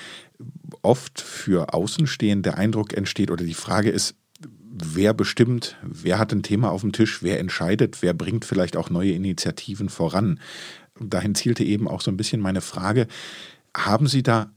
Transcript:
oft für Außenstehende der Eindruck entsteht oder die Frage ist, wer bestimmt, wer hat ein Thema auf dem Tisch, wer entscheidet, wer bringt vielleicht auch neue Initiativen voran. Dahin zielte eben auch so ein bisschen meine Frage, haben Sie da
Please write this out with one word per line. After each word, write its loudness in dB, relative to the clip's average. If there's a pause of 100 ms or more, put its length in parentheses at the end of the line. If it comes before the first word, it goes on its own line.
(840)
oft 2
für 0
Außenstehende 2
der -4
Eindruck 0
entsteht 0
oder -2
die -4
Frage 0
ist, -2 (540)
wer 2
bestimmt, 0
wer -2
hat 2
ein 2
Thema 2
auf -2
dem 0
Tisch, 0
wer 0
entscheidet, 0
wer 4
bringt -2
vielleicht 0
auch -2
neue 2
Initiativen -4
voran. 0 (600)
Dahin -2
zielte 0
eben 0
auch -4
so -2
ein -2
bisschen -2
meine 0
Frage, 0 (680)
haben 2
Sie 4
da 2